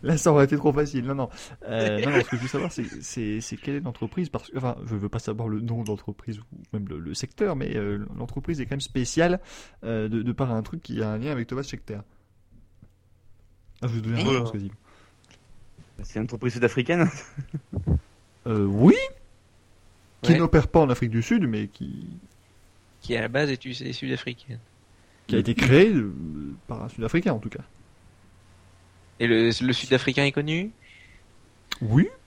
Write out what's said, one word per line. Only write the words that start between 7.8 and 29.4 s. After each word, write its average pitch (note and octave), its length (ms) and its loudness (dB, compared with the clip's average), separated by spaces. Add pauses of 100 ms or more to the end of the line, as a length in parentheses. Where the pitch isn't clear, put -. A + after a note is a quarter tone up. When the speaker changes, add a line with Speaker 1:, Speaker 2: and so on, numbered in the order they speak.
Speaker 1:
l'entreprise C#3 420 -6
est A#2+ 60 -4
quand A2+ 60 -8
même C#3 100 -6
spéciale, E3 580 2 (440)
euh, A2 260 -2
de, A2+ 100 0
de A#2+ 120 -2
par B2+ 200 -2
un A2 100 -2
truc E3 200 -10
qui A2+ 200 -6
a G#2+ 60 0
un G#2+ 80 -4
lien C3 160 -6
avec A#2+ 140 -4
Thomas C3 160 -6
Scheckter. A2 380 -12 (1800)
Ah, B2 60 -6
je - 20 -2
vais A2+ 60 -4
vous A#2 80 -2
donner A2+ 200 -2
un - 40 2
Speaker 2:
Oh. C3+ 60 2
Speaker 1:
réponse A#2 200 0
quasiment. G2 220 -8 (1300)
Speaker 3:
C'est - 160 -10
une A2 80 -2
entreprise A#2+ 260 -4
sud-africaine. B2+ 560 2 (1400)
Speaker 1:
Euh, G#2+ 200 2
oui. G#2+ 280 8 (1300)
Qui - 120 4
Speaker 4:
Ouais. D#3+ 60 6
Speaker 1:
n'opère E3 280 6
pas - 140 6
en C#3+ 100 6
Afrique A#2+ 200 0
du A2+ 120 0
Sud, G3+ 240 2
mais G#2+ 220 -2
qui - 400 -12 (920)
Speaker 4:
Qui A#2 140 -4
à A2+ 40 -2
la A2 80 -4
base C#3+ 220 0
est, B2+ 140 -6
est C3 280 -10
sud-africaine. B2+ 680 -8 (680)
Speaker 1:
qui A#2+ 80 2
a - 20 6
été A2+ 160 2
créé, D#3+ 400 8
euh, G#2+ 180 2 (540)
par A2+ 160 -10
un A#2 60 -10
Sud-Africain D#3+ 460 -2
en A2 40 -4
tout G#2+ 120 -8
cas. - 120 -14 (1600)
Speaker 4:
Et A#2+ 80 2
le, A2+ 160 6 (200)